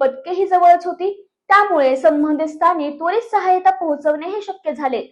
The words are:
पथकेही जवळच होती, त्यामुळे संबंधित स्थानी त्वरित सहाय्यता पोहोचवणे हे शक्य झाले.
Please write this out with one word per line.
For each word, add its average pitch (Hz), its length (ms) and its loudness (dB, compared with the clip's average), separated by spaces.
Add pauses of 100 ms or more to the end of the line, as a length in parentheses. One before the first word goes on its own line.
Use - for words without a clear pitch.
पथकेही 339 460 -2
जवळच 349 400 4
होती, 359 260 -4 (360)
त्यामुळे 359 480 2
संबंधित 302 500 0
स्थानी 311 440 -2
त्वरित 349 400 -4
सहाय्यता 370 400 2
पोहोचवणे 302 580 -2
हे 403 140 -8
शक्य 381 300 -8
झाले. 247 400 -4